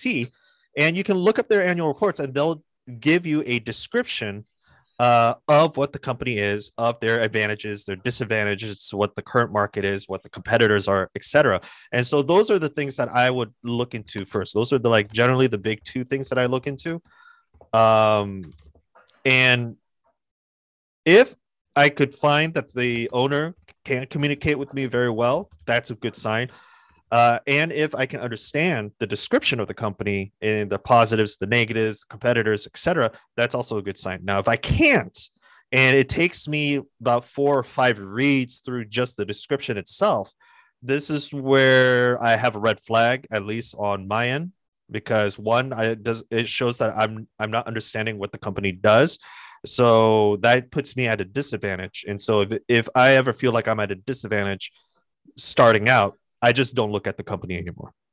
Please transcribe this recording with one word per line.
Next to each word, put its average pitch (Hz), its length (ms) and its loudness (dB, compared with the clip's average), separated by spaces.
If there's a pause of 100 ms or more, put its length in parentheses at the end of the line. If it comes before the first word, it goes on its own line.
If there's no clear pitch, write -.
C, 147 260 -4 (480)
and 160 220 2
you 190 120 -4
can 190 160 0
look 220 140 2
up 233 80 -4
their 202 180 2
annual 170 220 -2
reports 180 320 -2
and 135 140 -8
they'll 156 280 -2 (380)
give 165 260 2
you 151 200 -2
a 123 140 -2 (120)
description, 107 720 -6 (540)
uh, 120 360 4 (120)
of 151 300 4
what 143 160 -2
the 139 60 -12
company 123 380 -6 (160)
is, 104 240 -8
of 117 220 -2
their 113 220 0
advantages, 107 640 -4
their 98 100 -6 (140)
disadvantages, 104 840 -4
what 104 240 -2
the 139 60 -10
current 120 300 -2
market 101 340 -2
is, 98 240 -4
what 95 140 -10
the - 60 -20
competitors 107 580 2
are, 95 280 0
et 101 80 -6
cetera. 120 380 2 (300)
And 123 140 0
so 143 180 2
those 185 260 2
are 202 100 2
the 151 180 -4
things 143 200 -6
that 120 120 -4
I 123 200 2
would 123 240 -4 (100)
look 120 300 -4
into 107 320 -10
first. - 280 -6
Those 117 200 0
are 135 60 2
the, 117 100 2
like, 107 240 0
generally 127 340 2
the 113 120 -4 (100)
big 107 140 -8
two 127 200 -8
things 135 260 -6
that 127 100 -2
I 123 80 0
look 127 180 -4
into. 165 340 -8 (720)
Um, 107 680 2 (840)
and 127 520 2 (1300)
if 208 300 6 (400)
I 143 140 6
could 139 260 0
find 151 400 2
that - 180 -6
the 120 400 -2
owner 143 420 0 (300)
can't 131 240 -4
communicate 147 480 -2
with 139 160 -10
me 135 140 -4
very 120 240 0
well, 123 380 -2 (180)
that's 120 240 -2
a 113 40 -10
good 113 200 -8
sign. 117 340 -4 (600)
Uh, 120 380 4
and 147 240 0
if 151 240 -2
I 131 100 0
can 127 140 -10
understand 120 800 -4
the 110 80 -4
description 123 540 -2
of 98 80 -4
the 92 40 -10
company 101 680 -6
and 107 280 -2
the 98 80 -2
positives, 110 600 4
the 95 100 -6
negatives, 110 540 -2
the - 60 -20
competitors, 110 600 -2
et - 100 -12
cetera, 160 320 0 (280)
that's 120 180 0
also 120 220 -6
a 101 40 -4
good 98 160 -8
sign. 92 260 -8
Now, 98 160 -2
if 98 100 0
I 113 80 2
can't, 269 600 0 (540)
and 131 240 6
it 135 140 4
takes - 400 -2
me 147 320 -2 (180)
about 120 240 0
four 143 340 0
or 127 60 0
five 123 360 0
reads 123 600 -2
through 123 260 -8
just 123 300 -4
the 104 80 -6
description 104 540 -6
itself, 117 560 -2 (500)
this 139 260 -2
is 147 240 -4
where 131 880 4
I 117 140 4
have 110 220 -2
a - 20 -8
red 107 220 0
flag, 117 500 0
at 104 140 -4
least 113 320 -6
on 101 320 -4
my 117 220 0
end, 165 200 -6 (400)
because 107 480 -2
one, 117 320 0
I, 113 140 -2
it 110 180 -4
does, 113 260 -4
it 117 200 -2
shows 120 300 -2
that 110 180 0
I'm, 110 280 -2 (140)
I'm 110 120 -4
not 117 160 -2
understanding 110 520 -6
what 101 140 -8
the - 40 -16
company 98 360 -4
does. 110 460 4 (460)
So 110 760 4
that 123 300 2
puts - 260 -6
me 127 100 -2
at 107 140 -2
a 92 40 -4
disadvantage. 95 800 -6
And 101 140 -6
so 107 220 2
if, 101 260 -2
if 117 280 2
I 131 200 8
ever 131 160 2
feel 123 220 -2
like 113 160 -2
I'm 110 100 -2
at 101 120 -4
a 98 40 -6
disadvantage 101 800 -6 (640)
starting 110 500 4
out, 110 300 2 (220)
I 120 120 4
just 120 240 -2
don't 110 160 -2
look 104 160 -4
at 95 100 -6
the 95 60 -12
company 92 340 -8
anymore. 87 360 -12 (200)